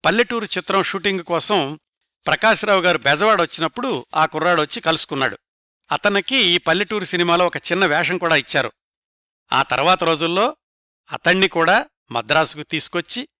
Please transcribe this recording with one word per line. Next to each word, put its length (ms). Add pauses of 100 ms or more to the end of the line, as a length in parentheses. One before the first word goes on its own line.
పల్లెటూరు 400
చిత్రం 380
షూటింగ్ 380
కోసం 600 (460)
ప్రకాశ్రావు 540
గారు 180
బెజవాడ 420
వచ్చినప్పుడు 760
ఆ 120
కుర్రాడొచ్చి 540
కలుసుకున్నాడు. 580 (540)
అతనికి 440
ఈ 220
పల్లెటూరు 460
సినిమాలో 420
ఒక 100
చిన్న 300
వేషం 320
కూడా 180
ఇచ్చారు. 360 (800)
ఆ 100
తర్వాత 420
రోజుల్లో 520 (560)
అతణ్ణి 360
కూడా 380 (240)
మద్రాసుకు 520
తీసుకొచ్చి 680 (120)